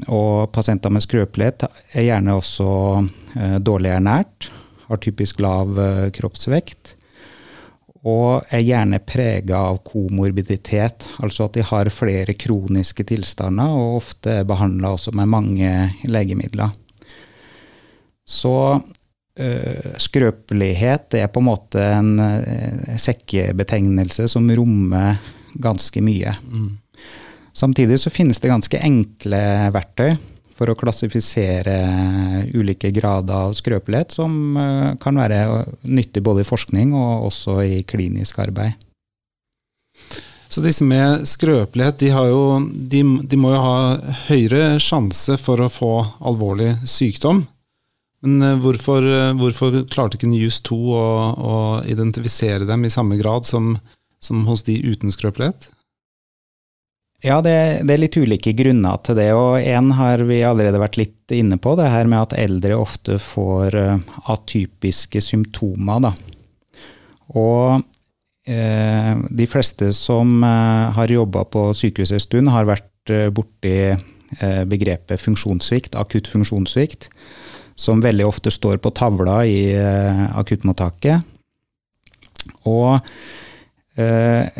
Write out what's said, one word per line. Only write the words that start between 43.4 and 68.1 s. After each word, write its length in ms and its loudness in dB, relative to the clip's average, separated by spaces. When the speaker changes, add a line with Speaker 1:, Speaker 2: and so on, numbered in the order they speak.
Speaker 2:
jo 80 2
ha 360 2
høyere 520 2
sjanse 580 0
for 200 0
å 120 2
få 520 -2
alvorlig 560 0
sykdom. 600 0
Men, 180 4
eh, 160 4
hvorfor, 460 2
eh, 300 2
hvorfor 540 0
klarte 280 -2
ikke 140 -2
News 320 0
to 140 -4
å, 640 0
å 480 -2
identifisere 800 -2
dem 200 0
i 40 -2
samme 280 0
grad 280 -2
som, 320 0
som 260 -2
hos 180 0
de 180 -2
uten 300 -2
skrøpelighet? 580 -4
Speaker 1:
Ja, 160 4
det, 460 2
det 80 4
er 20 4
litt 200 2
ulike 360 2
grunner 480 4
til 160 0
det, 160 4
og 240 4
en 340 2
har 360 4
vi 160 2
allerede 340 2
vært 200 0
litt 340 -4
inne 260 2
på, 180 0
det 140 2
her 160 2
med 160 4
at 160 -2
eldre 400 0
ofte 400 -4
får, 580 -2
eh, 280 2
atypiske 920 -4
symptomer, 840 -2
da. 60 0
Og, 480 2